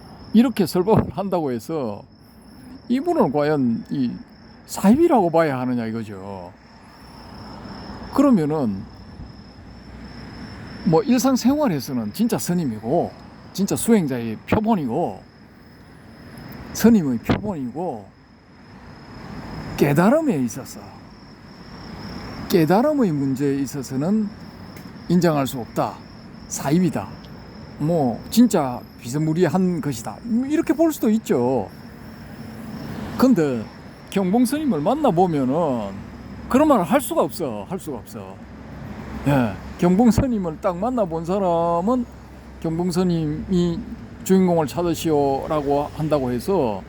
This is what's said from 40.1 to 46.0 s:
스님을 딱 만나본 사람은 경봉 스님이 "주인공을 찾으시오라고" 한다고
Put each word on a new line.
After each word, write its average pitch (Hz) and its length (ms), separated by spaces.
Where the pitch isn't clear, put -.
스님을 196 500
딱 185 160
만나본 185 480
사람은 175 800
경봉 170 300
스님이 170 880
"주인공을 180 420
찾으시오라고" 143 1300
한다고 147 360